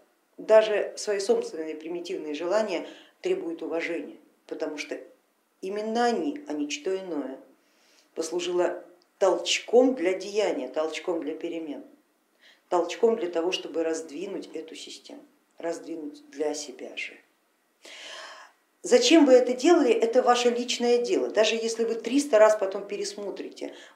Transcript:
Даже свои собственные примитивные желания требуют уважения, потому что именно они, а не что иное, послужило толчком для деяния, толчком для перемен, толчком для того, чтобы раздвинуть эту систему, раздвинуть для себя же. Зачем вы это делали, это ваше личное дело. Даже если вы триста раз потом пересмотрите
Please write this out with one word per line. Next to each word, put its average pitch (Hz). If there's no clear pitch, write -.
Даже 214
свои 202
собственные 160
примитивные 160
желания 175
требуют 170
уважения, 160
потому 151
что -
именно 220
они, 170
а 151
не 147
что 190
иное, 147
послужило 175
толчком -
для 180
деяния, 185
толчком 160
для 147
перемен, 160
толчком 180
для 175
того, 170
чтобы 160
раздвинуть 160
эту 156
систему, -
раздвинуть 156
для 147
себя -
же. -
Зачем 247
вы 262
это 240
делали, 285
это 226
ваше 240
личное 240
дело. 147
Даже 214
если 226
вы 226
триста 233
раз 214
потом 196
пересмотрите 196